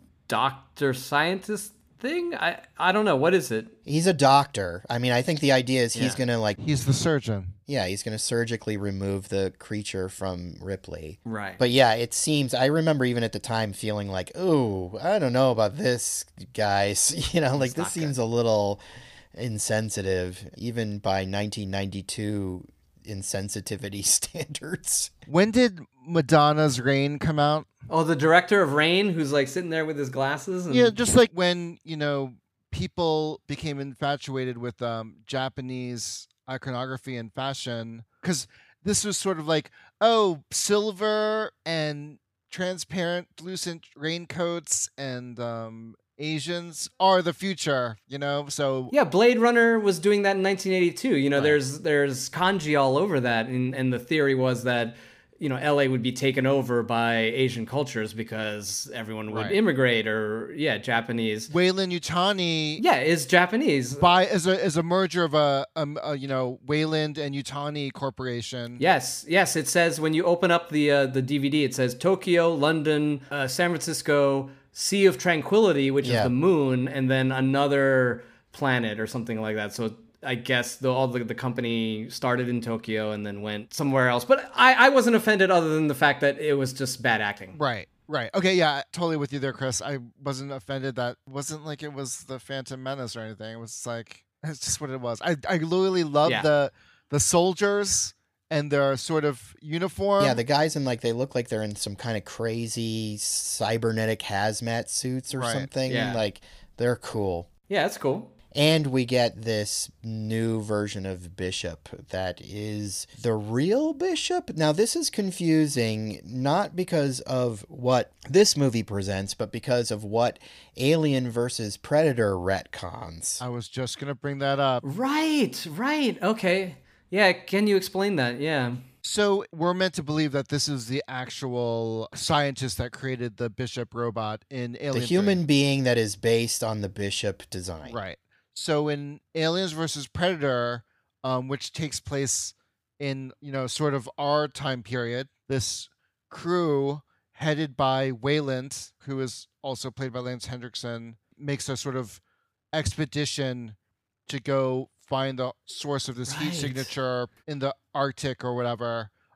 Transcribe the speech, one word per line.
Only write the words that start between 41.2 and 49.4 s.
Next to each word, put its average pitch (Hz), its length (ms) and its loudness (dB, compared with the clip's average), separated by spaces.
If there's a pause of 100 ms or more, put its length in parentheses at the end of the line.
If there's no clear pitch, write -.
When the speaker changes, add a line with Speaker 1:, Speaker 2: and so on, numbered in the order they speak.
Speaker 3:
and 151 520 -6 (340)
transparent, 175 760 -4 (100)
translucent 170 480 -8 (100)
raincoats 170 1000 -4
and, 123 420 -10
um, 113 560 -10 (220)
Asians 156 720 -6 (100)
are 185 220 6
the 165 120 0
future," 139 640 -2 (100)
you 139 100 -10
know? 143 320 -2
So 135 420 -2
Speaker 1:
Yeah, 277 120 6
Blade 220 360 6
Runner 233 400 6